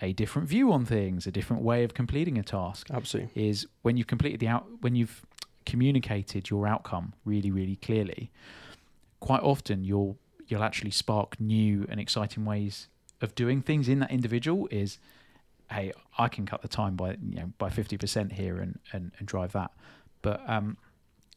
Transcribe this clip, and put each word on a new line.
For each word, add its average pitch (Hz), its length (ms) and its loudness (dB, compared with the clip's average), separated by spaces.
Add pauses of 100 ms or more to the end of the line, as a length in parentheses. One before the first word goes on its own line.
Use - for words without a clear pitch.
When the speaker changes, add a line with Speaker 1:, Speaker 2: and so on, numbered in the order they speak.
Speaker 1:
a 95 120 0
different 127 340 0
view 226 240 6
on 131 140 4
things, 98 420 0
a 95 40 -4
different - 320 -2
way 120 200 4
of 117 100 -2
completing 139 440 0
a 104 60 0
task. 98 480 -6
Speaker 2:
Absolutely. 113 580 -2
Speaker 1:
Is 101 180 -2 (140)
when 120 160 2
you've 117 100 0
completed 127 320 0
the 113 80 2
out-, 120 200 2 (140)
when 123 140 2
you've 117 300 0 (400)
communicated 120 840 2
your 101 180 2
outcome 101 460 -2 (120)
really, 104 260 2
really 95 260 0
clearly, 110 540 -2 (880)
quite - 240 4
often 135 400 2
you'll, 98 340 2 (300)
you'll 107 160 0
actually 107 280 -2
spark - 480 0
new 107 500 4
and 107 100 -4
exciting 107 460 -2
ways 104 420 -4 (340)
of 110 140 -4
doing 127 260 2
things 147 280 2
in 139 100 6
that 135 120 0
individual 127 600 2
is, 101 260 -2 (720)
"Hey, 98 220 -4 (260)
I 117 120 4
can 101 160 -6
cut - 160 -8
the - 80 -10
time 98 260 0
by, 92 260 -2
you 95 140 -6
know, 87 220 -6
by 98 120 -2
fifty 101 280 -4
percent 101 340 -2
here 92 280 -4
and, 92 200 -6 (140)
and, 90 260 -8
and 98 80 -10
drive 90 240 -2
that." 95 200 -4 (500)
But, 104 280 -2
um, 107 280 -2 (600)